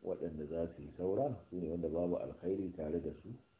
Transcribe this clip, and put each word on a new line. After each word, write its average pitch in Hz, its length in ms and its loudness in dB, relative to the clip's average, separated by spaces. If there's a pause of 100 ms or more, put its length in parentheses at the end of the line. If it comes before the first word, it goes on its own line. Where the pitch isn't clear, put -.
waɗanda 80 460 -2
za 82 260 2
su 73 80 -12
yi 73 140 -8
saura 104 400 2 (140)
su 90 100 -4
ne 82 80 0
wanda 85 200 0
babu 87 280 4
alkhairi 92 560 0
tare 78 280 0
da 76 120 -2
su, - 160 -12 (320)